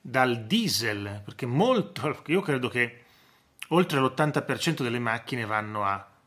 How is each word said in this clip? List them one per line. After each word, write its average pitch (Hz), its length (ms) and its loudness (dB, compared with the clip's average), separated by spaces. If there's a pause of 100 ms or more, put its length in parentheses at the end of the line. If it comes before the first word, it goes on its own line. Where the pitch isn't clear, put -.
dal 123 440 2
diesel, 107 760 -2
perché - 220 -10
molto, 160 800 0
io 180 160 2
credo 127 280 0
che 120 320 -2 (680)
oltre 160 300 4
l'ottanta 135 420 2
per 127 180 -4
cento 151 240 -2
delle 120 160 -2
macchine 120 460 -4
vanno 107 400 -2
a 98 200 -2 (220)